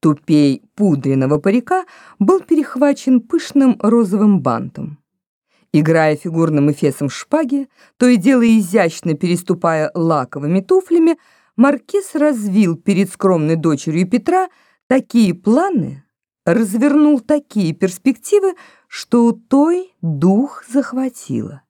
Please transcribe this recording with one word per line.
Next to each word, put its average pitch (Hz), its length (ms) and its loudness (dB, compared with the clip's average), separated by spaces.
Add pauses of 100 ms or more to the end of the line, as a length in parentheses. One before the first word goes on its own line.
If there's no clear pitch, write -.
Тупей 147 600 0 (120)
пудренного 139 640 0
парика 247 460 -2 (340)
был 339 220 2
перехвачен 277 800 0
пышным 277 580 -2
розовым 208 640 2
бантом. 131 560 -6 (760)
Играя 156 420 2
фигурным 156 560 0
эфесом 143 380 -4
шпаги, 277 600 -4 (280)
то 247 100 2
и 247 100 4
дело 233 280 2
изящно 185 680 0
переступая 175 800 -2
лаковыми 160 680 -2
туфлями, 339 560 0 (380)
маркиз 285 600 0
развил 214 600 0
перед 190 360 -2
скромной 165 440 0
дочерью 160 540 -2
Петра 349 400 -2 (380)
такие 240 460 0
планы, 214 680 -2 (420)
развернул 240 760 2
такие 214 540 -2
перспективы, 349 840 -2 (320)
что - 380 0
у 233 80 2
той 330 680 0
дух 175 680 -2
захватило. 240 1040 -6